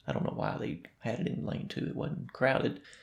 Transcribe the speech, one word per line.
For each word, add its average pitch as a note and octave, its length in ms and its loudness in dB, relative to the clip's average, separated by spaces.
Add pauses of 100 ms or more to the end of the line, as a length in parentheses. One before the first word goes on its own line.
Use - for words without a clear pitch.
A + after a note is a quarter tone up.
I - 60 0
don't - 120 2
know - 100 0
why G#2+ 240 0
they - 240 -2 (160)
had - 220 -2
it - 80 2
in - 180 -2
lane - 220 -2
two. - 180 -2
It - 100 -4
wasn't - 360 -4
crowded. - 480 2 (220)